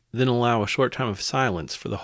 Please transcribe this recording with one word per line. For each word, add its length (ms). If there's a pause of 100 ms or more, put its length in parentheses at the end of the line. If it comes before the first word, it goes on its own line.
(120)
then 160
allow 340
a 60
short 260
time 140
of 160
silence 500
for 160
the 140